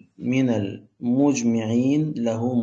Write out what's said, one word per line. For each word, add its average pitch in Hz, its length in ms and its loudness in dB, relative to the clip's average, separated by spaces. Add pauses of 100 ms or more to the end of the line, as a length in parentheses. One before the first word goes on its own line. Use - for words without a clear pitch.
(180)
من 127 320 0
المجمعين 120 1700 0
له 117 460 -2